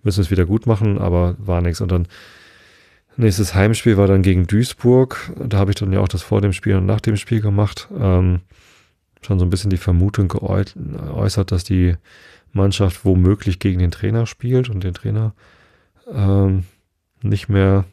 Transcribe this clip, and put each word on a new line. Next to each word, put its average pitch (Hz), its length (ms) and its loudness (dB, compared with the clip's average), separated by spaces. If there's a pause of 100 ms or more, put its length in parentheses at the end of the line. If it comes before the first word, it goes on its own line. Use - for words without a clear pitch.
müssen 95 160 -2
wir 98 40 2
es 85 80 -2
wieder 87 160 2
gut 101 200 -2
machen, 104 320 0
aber 87 400 0
war 92 220 -2
nix. 87 200 -2
Und 90 100 -2
dann 87 160 0 (1080)
nächstes 101 380 0
Heimspiel 107 420 2
war 101 100 4
dann 95 160 4
gegen 90 240 2
Duisburg. 123 920 0
Da 110 220 -2
habe 98 140 2
ich - 40 0
dann 98 160 -2
ja 101 80 2
auch 98 80 0
das 87 140 -4
vor 104 180 0
dem 101 120 0
Spiel 98 240 -2
und 92 100 0
nach 104 140 0
dem 107 160 -2
Spiel 113 240 -2
gemacht. 104 480 -2 (100)
Ähm, 90 420 2 (800)
schon 95 200 -2
so 90 40 2
ein 87 60 0
bisschen 92 200 -2
die 90 60 0
Vermutung 92 520 0
geäu-, 95 480 -4
geäußert, 101 760 -4
dass 87 140 -2
die 90 320 2 (560)
Mannschaft 98 520 0
womöglich 92 540 2
gegen 92 220 -2
den 87 100 2
Trainer 113 360 -2
spielt 127 440 -2
und 95 140 -6
den 90 100 -6
Trainer, 107 400 -4 (760)
ähm, 98 540 2 (560)
nicht 101 280 -4
mehr 98 440 2